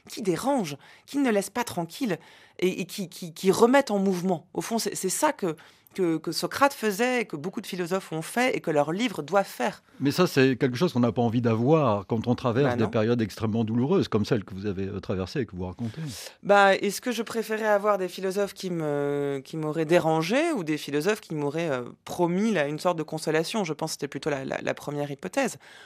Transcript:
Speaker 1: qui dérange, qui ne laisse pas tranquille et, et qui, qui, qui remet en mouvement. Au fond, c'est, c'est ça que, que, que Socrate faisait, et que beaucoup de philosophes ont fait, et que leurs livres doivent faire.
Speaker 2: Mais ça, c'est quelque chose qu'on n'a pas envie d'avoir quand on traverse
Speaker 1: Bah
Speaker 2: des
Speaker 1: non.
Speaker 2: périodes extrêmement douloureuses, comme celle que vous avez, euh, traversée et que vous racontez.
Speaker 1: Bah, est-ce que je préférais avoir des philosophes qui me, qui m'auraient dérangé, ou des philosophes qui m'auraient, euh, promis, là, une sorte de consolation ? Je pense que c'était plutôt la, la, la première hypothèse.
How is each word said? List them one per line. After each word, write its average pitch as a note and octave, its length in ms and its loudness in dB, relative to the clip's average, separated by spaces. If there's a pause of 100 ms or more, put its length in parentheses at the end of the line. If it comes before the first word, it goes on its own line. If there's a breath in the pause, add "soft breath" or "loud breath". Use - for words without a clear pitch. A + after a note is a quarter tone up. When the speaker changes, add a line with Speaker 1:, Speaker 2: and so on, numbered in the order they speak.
Speaker 1:
qui C4+ 140 -12
dérange, F#3 520 0 (300 loud breath)
qui C#4+ 140 -4
ne C4+ 100 4
laisse G3+ 220 0
pas B3 120 -2
tranquille E3+ 540 -4 (400 loud breath)
et, F#3 240 0
et F3 40 -6
qui, F#3 240 -8
qui, E3 220 -12
qui F#3 200 4
remet B3 400 6
en G3+ 80 2
mouvement. F#3 560 0
Au E3+ 60 -2
fond, A3+ 180 -4
c'est, - 160 -4
c'est F#3+ 140 -2
ça D4 240 2
que, D#3+ 220 -2 (380 loud breath)
que, E3 240 2
que D#3 140 -6
Socrate F3 420 0
faisait, A#3 480 0
et G3 40 -4
que - 100 -10
beaucoup F#3 260 -8
de - 60 -14
philosophes F#3 440 -4
ont D#3+ 120 -4
fait, - 340 0
et D#3 40 -4
que E3+ 100 -2
leurs D3 200 4
livres G3 300 -2
doivent F#3+ 240 0
faire. - 380 -4 (160)
Speaker 2:
Mais C3+ 100 2
ça, F3 160 4
c'est C3+ 300 4
quelque B2+ 200 0
chose E3 160 2
qu'on A#2+ 100 2
n'a A#2+ 100 4
pas B2 100 0
envie A#2 180 2
d'avoir A#2 680 4
quand A2+ 180 -2
on A#2+ 80 2
traverse B2 380 2
Speaker 1:
Bah A#2+ 40 -2
Speaker 2:
des A#2 100 2
Speaker 1:
non. F#2+ 40 -2
Speaker 2:
périodes A2+ 320 2
extrêmement A2 420 -2
douloureuses, B2 440 2
comme G#2+ 180 0
celle G#2+ 180 0
que F#2+ 120 -14
vous F#2+ 100 -8
avez, G2 220 -4
euh, G2 120 -8
traversée F#2+ 420 -4
et A2+ 40 -4
que F#2 100 -12
vous F2+ 100 -6
racontez. A2 360 -8 (400 loud breath)
Speaker 1:
Bah, G3 340 6
est-ce G3 240 -2
que B3 120 -4
je A3+ 100 -4
préférais A3 460 -4
avoir G#3 320 4
des F3+ 80 -2
philosophes F#3+ 480 -4
qui F3+ 160 -8
me, C#3+ 760 -2
qui - 100 -12
m'auraient D#3 300 -2
dérangé, E3 680 2
ou G#3+ 120 -2
des D3+ 160 -2
philosophes D3+ 420 -2
qui - 140 -8
m'auraient, D3+ 340 -2
euh, B2+ 140 -2 (220)
promis, F3+ 480 0
là, D3 140 2
une D3+ 120 -6
sorte F3 180 0
de D#3 60 -4
consolation ? D#3+ 600 -2
Je D#3+ 100 -4
pense D#3+ 180 -4
que - 20 -6
c'était C#3+ 140 -6
plutôt D3 240 -4
la, C3+ 140 -4
la, - 140 -4
la C3+ 140 -2
première C#3+ 380 -6
hypothèse. G3+ 460 -4 (280 loud breath)